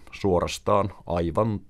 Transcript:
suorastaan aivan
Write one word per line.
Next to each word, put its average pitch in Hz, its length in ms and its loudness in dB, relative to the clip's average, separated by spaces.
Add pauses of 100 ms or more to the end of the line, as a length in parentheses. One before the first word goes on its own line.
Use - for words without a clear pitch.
(120)
suorastaan 98 800 0 (140)
aivan 87 640 0